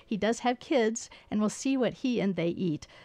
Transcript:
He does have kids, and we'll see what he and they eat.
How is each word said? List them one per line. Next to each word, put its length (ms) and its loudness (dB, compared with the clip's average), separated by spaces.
He 120 -4
does 240 0
have 200 0
kids, 500 0
and 120 0
we'll 80 2
see 260 -2
what 180 2
he 280 0
and 140 2
they 120 0
eat. 400 -2